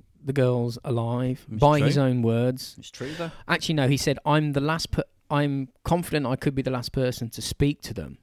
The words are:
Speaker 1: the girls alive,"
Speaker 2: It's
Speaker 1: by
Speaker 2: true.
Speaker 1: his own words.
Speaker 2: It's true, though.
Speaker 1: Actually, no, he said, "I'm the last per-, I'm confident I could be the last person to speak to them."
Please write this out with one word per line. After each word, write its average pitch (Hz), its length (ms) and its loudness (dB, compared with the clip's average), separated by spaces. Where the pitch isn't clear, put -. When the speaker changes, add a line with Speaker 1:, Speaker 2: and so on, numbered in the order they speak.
Speaker 1:
the 139 100 -4
girls 123 500 2
alive," 123 680 -2
Speaker 2:
It's 107 80 -4
Speaker 1:
by 147 200 6
Speaker 2:
true. 135 80 4
Speaker 1:
his 139 100 2
own 127 260 2
words. 120 560 0
Speaker 2:
It's - 100 -18
true, 135 280 -10
though. 165 140 -6
Speaker 1:
Actually, 165 280 0
no, 139 120 4
he 139 100 4
said, 135 280 0
"I'm 151 280 4
the 139 80 0
last 156 300 -2
per-, - 120 -2
I'm 143 380 0
confident 170 420 0
I 127 120 0
could 139 180 -2
be 135 80 0
the 131 80 -2
last 123 220 -4
person 123 380 -2
to 113 100 -12
speak - 420 -2
to - 100 -10
them." 71 300 -10